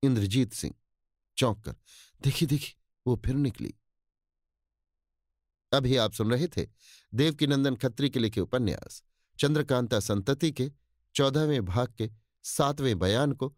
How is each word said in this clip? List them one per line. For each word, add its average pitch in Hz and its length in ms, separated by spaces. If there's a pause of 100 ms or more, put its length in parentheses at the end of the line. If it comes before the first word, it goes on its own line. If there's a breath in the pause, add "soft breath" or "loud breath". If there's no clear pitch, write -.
इंद्रजीत 117 500
सिंह, - 220 (600)
चौंक 117 280
कर, - 100 (460 loud breath)
"देखिए, 139 260
देखिए, - 280 (320)
वो 123 180
फिर 131 100
निकली।" 135 380 (2000)
अभी 131 220
आप 110 160
सुन 110 200
रहे 135 160
थे - 200 (460 soft breath)
देवकीनंदन 139 640
खत्री 135 340
के 123 100
लिखे 110 220
उपन्यास - 600 (360)
चंद्रकांता 135 600
संतति 123 520
के 139 200 (440)
चौदहवें 139 500
भाग 113 320
के 110 140 (320)
सातवें 139 560
बयान 120 340
को 135 240